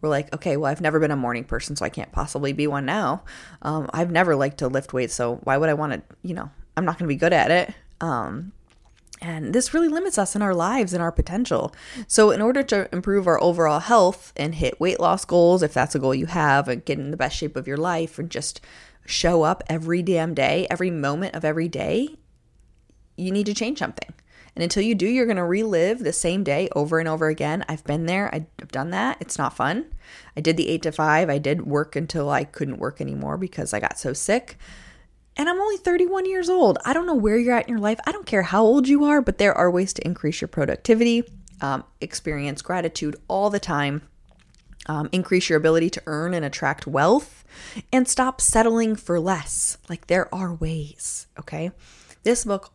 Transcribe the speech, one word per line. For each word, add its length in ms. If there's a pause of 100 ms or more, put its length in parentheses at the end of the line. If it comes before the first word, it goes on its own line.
we're 80
like, 260
"Okay, 220
well, 120
I've 120
never 180
been 120
a 40
morning 300
person, 320
so 80
I 40
can't 220
possibly 400
be 160
one 180
now. 380 (380)
Um, 320
I've 180
never 240
liked 220
to 100
lift 240
weights, 220
so 320
why 120
would 120
I 40
wanna, 300 (180)
you 120
know, 160 (260)
I'm 80
not 140
gonna 100
be 80
good 160
at 180
it." 240 (280)
Um, 500 (720)
and 320
this 200
really 140
limits 300
us 180
in 60
our 120
lives 400
and 80
our 100
potential. 640 (340)
So 240
in 100
order 220
to 280
improve 360
our 140
overall 380
health 560
and 200
hit 260
weight 180
loss 240
goals, 400
if 100
that's 220
a 40
goal 140
you 120
have, 420
and 160
get 160
in 120
the 60
best 200
shape 180
of 120
your 100
life 420
and 100
just 300 (460)
show 380
up 260
every 320
damn 320
day, 360
every 220
moment 440
of 100
every 240
day, 480 (1000)
you 160
need 140
to 80
change 260
something. 340 (420)
And 80
until 200
you 120
do, 100
you're 200
gonna 200
relive 540
the 140
same 300
day 300
over 260
and 80
over 200
again. 400
I've 160
been 220
there. 280
I've 140 (220)
done 220
that. 280
It's 180
not 160
fun. 320 (520)
I 40
did 140
the 140
eight 140
to 100
five. 360
I 80
did 280
work 320
until 320
I 160
couldn't 320
work 240
anymore 360
because 360
I 80
got 180
so 140
sick. 440 (800)
And 120
I'm 120
only 180
thirty-one 480
years 240
old. 340
I 100
don't 120
know 100
where 220
you're 180
at 120
in 60
your 60
life. 260
I 60
don't 140
care 160
how 220
old 240
you 180
are, 160
but 160
there 160
are 180
ways 220
to 120
increase 360
your 80
productivity, 760 (380)
um, 240 (160)
experience 600
gratitude 540 (120)
all 220
the 100
time, 420 (880)
um, 260
increase 340
your 100
ability 340
to 160
earn 260
and 100
attract 440
wealth, 580 (480)
and 140
stop 340
settling 560
for 220
less. 580 (100)
Like, 200
there 280
are 180
ways, 760 (100)
okay? 340 (520)
This 200
book 320